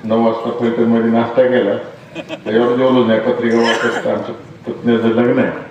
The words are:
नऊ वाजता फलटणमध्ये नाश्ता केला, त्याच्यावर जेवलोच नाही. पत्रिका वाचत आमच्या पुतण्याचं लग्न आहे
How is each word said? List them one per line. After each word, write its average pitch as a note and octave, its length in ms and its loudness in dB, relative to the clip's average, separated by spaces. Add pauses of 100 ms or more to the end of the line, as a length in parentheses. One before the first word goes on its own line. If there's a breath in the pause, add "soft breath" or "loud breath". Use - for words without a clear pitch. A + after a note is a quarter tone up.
नऊ A2+ 200 0
वाजता A2+ 260 0
फलटणमध्ये A2+ 600 0
नाश्ता A#2 320 2
केला, G2+ 320 2 (420)
त्याच्यावर A#2+ 600 -2
जेवलोच B2+ 300 2
नाही. A2 140 2
पत्रिका A#2 380 0
वाचत A#2 480 -2
आमच्या G#2+ 280 -4 (320)
पुतण्याचं A#2 420 0
लग्न A#2+ 300 2
आहे F#2+ 140 0 (180)